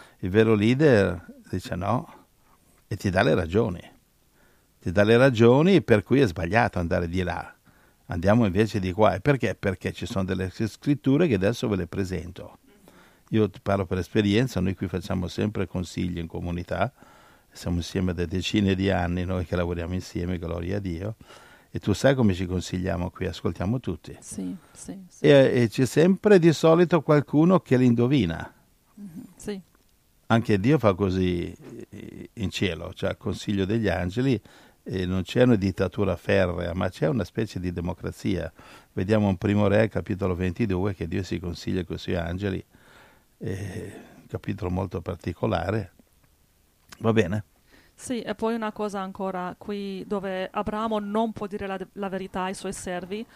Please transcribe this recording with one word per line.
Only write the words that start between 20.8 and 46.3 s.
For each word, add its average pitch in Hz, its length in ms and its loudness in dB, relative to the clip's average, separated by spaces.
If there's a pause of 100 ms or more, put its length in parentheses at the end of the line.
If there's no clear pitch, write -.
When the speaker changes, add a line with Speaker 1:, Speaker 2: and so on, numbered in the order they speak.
Speaker 1:
Dio, 98 360 -8 (520)
e - 120 -10
tu - 120 0
sai 135 220 2
come 117 200 4
ci 92 120 -4
consigliamo 90 640 -4
qui, - 160 -8
ascoltiamo 90 540 -4
tutti. - 400 -10
Speaker 2:
Sì, 190 360 -10 (160)
sì, - 240 -16 (120)
sì. - 180 -6
Speaker 1:
E, 135 360 6
e 117 60 4
c'è 131 160 0
sempre 185 540 4
di 165 140 6
solito 165 500 4
qualcuno 156 560 4
che - 180 2
li 127 100 4
indovina. 120 640 2 (440)
Speaker 2:
Mhm, 202 300 -16 (100)
sì. 202 260 -10 (680)
Speaker 1:
Anche 110 320 2
Dio 135 180 4
fa 104 160 4
così, 90 580 0 (380)
eh, - 440 -16
in 95 160 -4
cielo, 85 440 -4
cioè 92 160 -4
il 92 60 -8
consiglio 98 480 -4
degli 107 240 0
angeli, 95 520 0 (480)
e 95 160 -2
non 92 180 -2
c'è 127 200 0
una 123 140 8
dittatura 95 580 0
ferrea, 87 600 0
ma 92 140 -2
c'è 151 200 -4
una 127 160 -2
specie - 340 -6
di 90 140 -4
democrazia. 87 800 -6 (420)
Vediamo 104 360 2
in 95 80 2
Primo 101 300 2
Re, 104 220 4
capitolo 92 480 -4
ventidue, 92 580 -2
che 85 140 -8
Dio 95 160 -4
si 92 160 -6
consiglia 90 440 -6
con 87 120 -8
i - 20 -12
suoi 92 160 -6
angeli, 90 500 -4 (720)
eh, 95 540 -8 (260)
un - 100 -20
capitolo 98 420 -6
molto 92 300 -4
particolare. 92 920 -4 (1080)